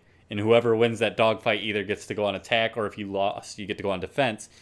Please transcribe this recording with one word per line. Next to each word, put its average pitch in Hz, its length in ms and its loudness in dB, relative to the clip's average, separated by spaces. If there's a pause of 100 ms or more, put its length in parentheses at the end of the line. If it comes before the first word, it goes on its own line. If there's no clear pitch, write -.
(300)
and 104 120 -4
whoever 113 340 6
wins 113 240 2
that 104 160 0
dogfight 110 460 2
either 104 220 -2
gets 98 240 -4
to 110 60 -8
go 104 120 0
on 98 100 0
attack, 113 400 0
or 110 100 -2
if 101 120 -8
you 101 120 -8
lost, 98 480 -4
you 104 80 -10
get 95 120 -6
to - 60 -8
go 98 80 0
on 92 100 -4
defense, 110 480 -4 (120)